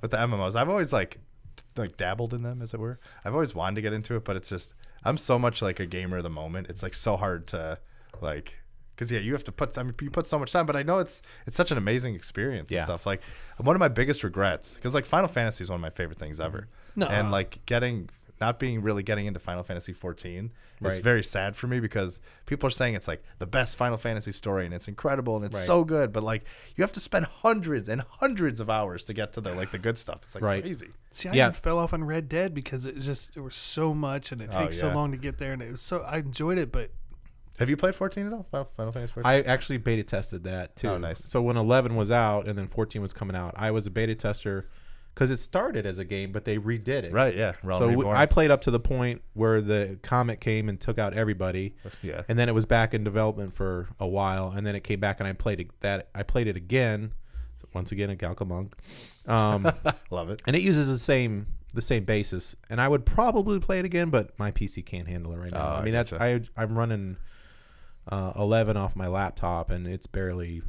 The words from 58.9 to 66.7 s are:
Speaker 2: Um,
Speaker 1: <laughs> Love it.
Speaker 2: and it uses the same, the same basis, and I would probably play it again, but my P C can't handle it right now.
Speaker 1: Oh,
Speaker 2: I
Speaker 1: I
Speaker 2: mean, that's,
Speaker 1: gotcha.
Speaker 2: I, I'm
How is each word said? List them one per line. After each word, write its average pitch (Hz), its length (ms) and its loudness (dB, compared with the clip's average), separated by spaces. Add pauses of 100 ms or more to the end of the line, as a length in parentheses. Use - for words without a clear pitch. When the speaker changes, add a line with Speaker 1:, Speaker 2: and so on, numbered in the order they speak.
Speaker 2:
Um, 107 440 4 (180)
Speaker 1:
<laughs> - 200 -4
Love 87 220 -4
it. 107 160 -8
Speaker 2:
and 131 80 4
it 180 80 4
uses 151 240 6
the 135 100 2
same, 117 480 2 (300)
the 117 80 0
same 113 200 2
basis, 101 520 0 (160)
and 117 100 2
I 131 60 4
would 139 180 4
probably 214 540 4
play 190 180 2
it 180 80 0
again, 170 240 2
but 117 300 2
my 104 100 0
P 101 160 0
C 90 160 -6
can't 87 260 -8
handle 85 260 -6
it 82 40 -6
right 87 140 -8
now. 73 120 -4
Speaker 1:
Oh, 73 120 0
Speaker 2:
I 73 60 0
Speaker 1:
I - 20 0
Speaker 2:
mean, 110 100 2
that's, 117 180 2
Speaker 1:
gotcha. 82 120 -2 (340)
Speaker 2:
I, 110 60 -4
I'm 113 120 0